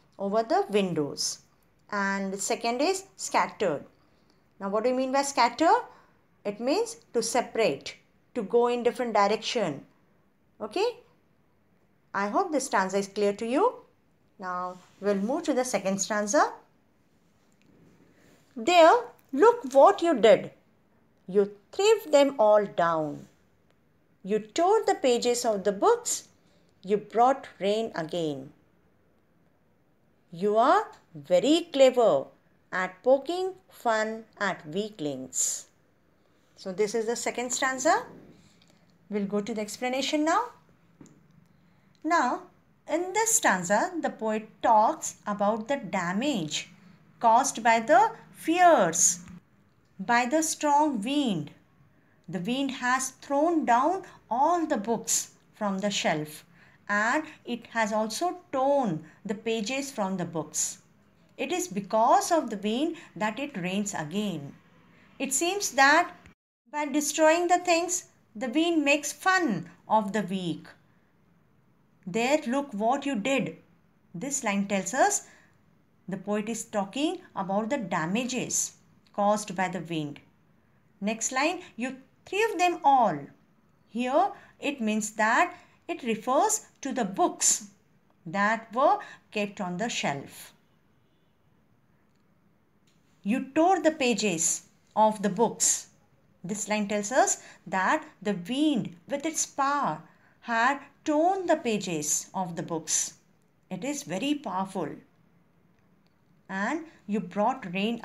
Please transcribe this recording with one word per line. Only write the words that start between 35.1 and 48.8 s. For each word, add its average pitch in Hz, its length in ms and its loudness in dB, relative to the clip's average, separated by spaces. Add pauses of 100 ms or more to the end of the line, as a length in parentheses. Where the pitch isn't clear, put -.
So 190 160 -8
this 208 220 0
is 214 100 -4
the 240 140 -4
second 240 320 -6
stanza. 262 380 2 (1160)
We'll 202 240 -4
go 208 60 -2
to 214 120 -8
the 214 140 -6
explanation 269 640 -2
now. 392 100 2 (1700)
Now, 285 120 2 (680)
in 359 160 -2
this 440 220 0
stanza, 202 440 2 (280)
the - 80 -8 (100)
poet 214 240 -6 (180)
talks 240 480 2 (220)
about 214 300 -2
the 277 100 -2
damage 196 800 -4 (600)
caused 240 520 2
by 226 80 4 (140)
the 381 100 8 (440)
fears, 320 720 6 (920)